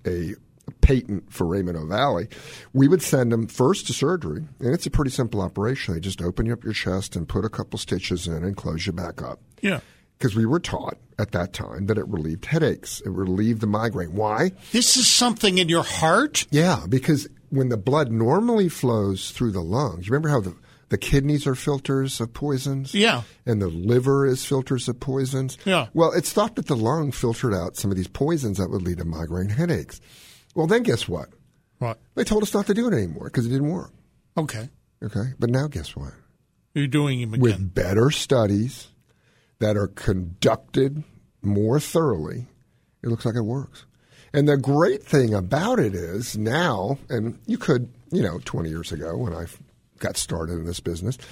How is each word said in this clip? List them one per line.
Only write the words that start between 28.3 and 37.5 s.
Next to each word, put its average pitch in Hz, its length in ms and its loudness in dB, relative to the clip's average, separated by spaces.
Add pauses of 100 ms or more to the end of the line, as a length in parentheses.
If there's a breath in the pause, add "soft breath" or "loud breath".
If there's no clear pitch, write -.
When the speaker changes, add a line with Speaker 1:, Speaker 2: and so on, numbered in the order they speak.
Speaker 1:
that 90 100 -2
would 98 140 -4
lead 87 160 -4
to 82 60 -6
migraine 82 440 -4
headaches. 131 500 -2 (540 loud breath)
Well, 160 140 0
then 226 160 4
guess 123 240 0
what? 82 220 -6 (500)
Speaker 2:
What? 117 180 -4 (180)
Speaker 1:
They 247 100 0
told 214 180 2
us - 100 -2
not 196 140 0
to 208 80 2
do 233 120 0
it 208 60 2
anymore 92 360 -2
'cause 117 160 0
it 117 40 -2
didn't 139 220 0
work. - 200 -8 (460)
Speaker 2:
Okay. 127 320 -6 (320)
Speaker 1:
Okay. 120 380 -4
But 120 100 0
now 131 180 0
guess 85 280 -10
what? 67 160 -10 (640)
Speaker 2:
You're 143 120 2
doing 135 340 0
them 113 120 -6
again. 127 80 0
Speaker 1:
With 95 320 2